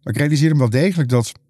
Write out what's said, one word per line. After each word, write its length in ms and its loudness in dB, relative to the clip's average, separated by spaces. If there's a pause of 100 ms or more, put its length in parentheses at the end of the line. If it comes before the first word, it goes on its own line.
Maar 100 -8
ik 60 -4
realiseerde 360 0
me 60 2
wel 100 2
degelijk 380 0
dat, 240 0 (180)